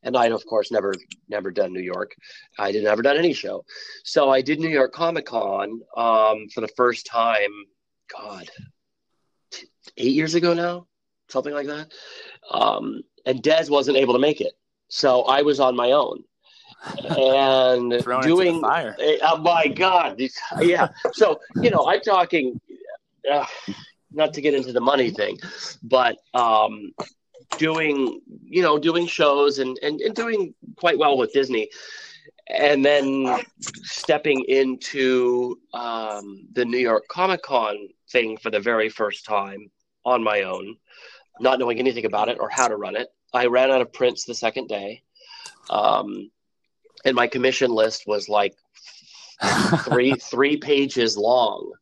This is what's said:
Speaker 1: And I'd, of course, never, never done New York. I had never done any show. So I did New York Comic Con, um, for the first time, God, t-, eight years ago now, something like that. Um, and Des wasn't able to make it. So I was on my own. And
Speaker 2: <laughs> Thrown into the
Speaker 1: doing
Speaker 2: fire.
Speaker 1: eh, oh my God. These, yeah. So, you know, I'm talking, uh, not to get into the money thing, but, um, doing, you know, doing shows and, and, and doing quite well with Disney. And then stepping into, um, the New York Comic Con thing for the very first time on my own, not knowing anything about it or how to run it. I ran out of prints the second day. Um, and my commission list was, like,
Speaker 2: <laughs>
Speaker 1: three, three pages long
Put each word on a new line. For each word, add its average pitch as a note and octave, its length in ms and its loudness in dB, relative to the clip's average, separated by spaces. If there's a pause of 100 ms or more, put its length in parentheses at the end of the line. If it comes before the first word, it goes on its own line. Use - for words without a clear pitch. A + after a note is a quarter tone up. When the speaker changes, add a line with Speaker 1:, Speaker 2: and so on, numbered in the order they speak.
Speaker 1:
And B2 140 -2
I'd, A#2 160 4
of G#2 120 -6
course, A2 260 -2
never, G2 220 0 (360)
never G2 220 -6
done F#2 200 -2
New F#2 100 -8
York. F2+ 340 -8 (440)
I G2+ 140 -2
had G#2 100 0
never G#2+ 180 2
done C#3+ 160 0
any E3 140 2
show. G2 320 -8 (400)
So C#3+ 260 2
I C3+ 120 4
did D3+ 180 -2
New D#3+ 80 -2
York C#3 240 2
Comic E3 340 -4
Con, G#2 540 -4 (160)
um, A2 580 2
for B2 60 -6
the A2 160 -4
first A#2+ 300 0
time, A2+ 440 0 (640)
God, G2+ 380 -16 (1000)
t-, - 160 -18 (300)
eight B2+ 160 0
years D#3+ 220 0
ago E3+ 180 2
now, F3 320 -4 (440)
something C#3 240 -4
like C#3+ 140 -6
that. D3+ 240 -10 (600)
Um, A2 500 -2 (240)
and B2+ 160 -2
Des D#3 280 2
wasn't C#3 280 2
able B2 160 4
to B2 60 4
make D3 220 2
it. - 120 -4 (360)
So B2+ 340 2
I C3+ 200 4
was C#3+ 180 2
on B2+ 140 4
my B2 180 2
own. C#3 300 0 (720)
And C3 1000 4
Speaker 2:
<laughs> A#2+ 80 0
Thrown B2 220 -2
into D3+ 60 4
the E3+ 60 6
Speaker 1:
doing F3 260 2
Speaker 2:
fire. C3+ 400 -2
Speaker 1:
eh, D3+ 220 2
oh D#3+ 160 4
my E3 280 2
God. E3+ 500 0
These, C3 200 -6 (240)
yeah. F3 260 4 (240)
So, - 280 2 (220)
you A#3+ 100 4
know, D3+ 160 2
I'm F#3+ 120 2
talking, E3+ 640 0 (680)
uh, C#3+ 160 0 (680)
not D3+ 220 0
to D3 60 -8
get D3 120 2
into B2+ 180 -2
the A#2+ 80 0
money B2+ 320 2
thing, G2+ 260 -4 (460)
but, A#2+ 360 2 (140)
um, G#2+ 600 0 (640)
doing, D#3 640 0 (240)
you F3+ 160 0
know, D3+ 180 4
doing E3 280 0
shows C#3+ 520 2
and, C3 240 -4
and, D3 160 -4
and - 160 -4
doing A3+ 380 -4 (240)
quite E3+ 200 2
well C#3+ 200 4
with A#2 160 0
Disney. B2 360 0 (760)
And C#3+ 380 2
then C3+ 580 2 (160)
stepping - 880 -2
into, B2+ 1120 0 (140)
um, G#2+ 800 -8
the B2 100 0
New A#2+ 140 -2
York A#2 320 2
Comic F3+ 320 -2
Con A2 340 -2 (340)
thing A2 280 0
for - 140 -8
the G#2 80 -2
very A2 280 0
first G#2+ 380 -6
time G2+ 440 -6 (360)
on A#2+ 180 2
my G#2 200 0
own, F#2+ 340 -8 (640)
not B2+ 180 2
knowing A#2+ 180 -2
anything A#2+ 280 -2
about G#2 240 0
it A#2 100 -6
or G#2+ 100 -4
how B2 200 0
to G#2+ 80 -4
run G2+ 180 -8
it. B2 140 -6 (240)
I B2 140 2
ran B2+ 220 4
out C3 120 4
of A#2+ 100 -4
prints B2 320 -2
the A#2+ 100 -12
second A2+ 340 -4
day. G#2 360 -8 (680)
Um, G2+ 600 -2 (760)
and C3 100 2
my A#2+ 120 2
commission B2+ 440 0
list A2 360 0
was, G#2 200 -2
like, G2+ 280 0 (840)
Speaker 2:
<laughs> - 440 0
Speaker 1:
three, B2+ 300 2
three C#3 420 0
pages C#3 600 0
long A2 540 0 (100)